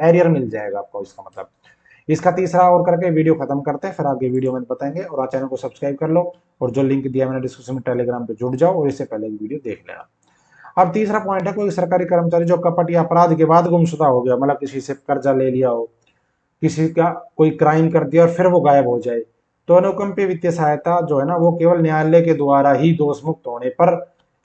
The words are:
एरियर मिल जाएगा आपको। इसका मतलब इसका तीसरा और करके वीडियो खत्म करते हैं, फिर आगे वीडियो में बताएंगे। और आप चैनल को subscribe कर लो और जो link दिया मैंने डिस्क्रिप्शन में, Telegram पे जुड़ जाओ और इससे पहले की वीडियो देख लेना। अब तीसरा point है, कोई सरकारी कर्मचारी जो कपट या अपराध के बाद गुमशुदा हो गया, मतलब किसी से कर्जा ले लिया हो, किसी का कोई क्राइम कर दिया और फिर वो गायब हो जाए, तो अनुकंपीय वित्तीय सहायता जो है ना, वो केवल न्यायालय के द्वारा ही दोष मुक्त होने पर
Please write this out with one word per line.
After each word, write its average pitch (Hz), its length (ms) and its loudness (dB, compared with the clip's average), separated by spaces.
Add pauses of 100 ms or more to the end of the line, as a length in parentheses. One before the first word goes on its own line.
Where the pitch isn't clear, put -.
एरियर 170 260 4
मिल 135 220 0
जाएगा 104 280 -8
आपको। 101 240 -12
इसका 98 200 -18
मतलब 95 260 -18 (600)
इसका 165 220 0
तीसरा 180 400 2
और 175 160 4
करके 175 240 0
वीडियो 160 240 2
खत्म 139 260 -4
करते 143 280 -6
हैं, 180 60 -10
फिर 147 120 -6
आगे 131 220 -2
वीडियो 131 240 -2
में 127 100 -6
बताएंगे। 139 380 -8
और 147 200 -8
आप 131 80 -4
चैनल 135 180 -6
को 131 100 -8
subscribe 139 400 -8
कर 156 120 -4
लो 175 260 0 (260)
और 123 100 -2
जो 135 120 -2
link 135 240 0
दिया 131 220 -2
मैंने 131 120 -6
डिस्क्रिप्शन 127 340 -10
में, 127 80 -8
Telegram 120 460 -4
पे 113 60 -6
जुड़ 123 220 -6
जाओ 170 240 2
और 143 80 0
इससे 135 160 -6
पहले 110 260 -8
की 107 60 -10
वीडियो 113 280 -10
देख 98 240 -10
लेना। 87 200 -18 (720)
अब 175 140 4
तीसरा 214 260 0
point 190 280 -4
है, 202 60 -4
कोई 202 180 -4
सरकारी 175 340 -2
कर्मचारी 170 400 0
जो 175 120 2
कपट 175 340 0
या 170 120 2
अपराध 170 340 2
के 160 80 2
बाद 165 220 4
गुमशुदा 165 400 0
हो 127 160 2
गया, 123 140 0
मतलब 139 220 0
किसी 131 220 -8
से 135 140 -8
कर्जा 139 380 -2
ले 131 180 0
लिया 127 180 0
हो, 117 220 -4 (720)
किसी 160 280 0
का 165 480 -2
कोई 156 140 4
क्राइम 160 400 2
कर 160 140 2
दिया 156 180 4
और 170 80 6
फिर 180 160 0
वो 175 140 4
गायब 139 280 4
हो 120 120 -2
जाए, 117 200 -6 (480)
तो 170 60 6
अनुकंपीय 196 520 0
वित्तीय 175 240 -2
सहायता 170 500 0
जो 147 180 -2
है 139 80 0
ना, 175 100 -2
वो 170 160 2
केवल 170 300 2
न्यायालय 160 400 4
के 165 120 2
द्वारा 139 380 4
ही 151 200 4
दोष 147 320 -2
मुक्त 160 220 -8
होने 120 220 -6
पर - 440 0 (320)